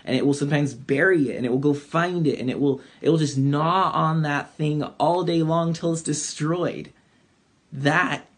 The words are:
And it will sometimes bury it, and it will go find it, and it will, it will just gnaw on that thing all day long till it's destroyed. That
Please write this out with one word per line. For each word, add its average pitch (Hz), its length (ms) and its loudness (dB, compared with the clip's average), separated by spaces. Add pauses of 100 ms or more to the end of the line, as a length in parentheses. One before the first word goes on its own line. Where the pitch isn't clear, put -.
And 127 120 -2
it - 80 0
will 143 80 2
sometimes 143 420 0
bury 151 540 2
it, 104 80 -6
and 120 80 -6
it 123 60 0
will 127 80 2
go 143 160 2
find 165 520 -2
it, - 120 0
and 120 100 -4
it 120 120 -4
will, 135 200 2 (220)
it - 80 2
will 160 80 4
just 139 180 0
gnaw 156 560 2
on 160 300 2
that 143 320 -4
thing 151 280 -2
all 165 420 0
day 170 180 0
long 165 300 0
till 165 200 -2
it's 160 100 -4
destroyed. 156 880 -4 (800)
That 147 640 0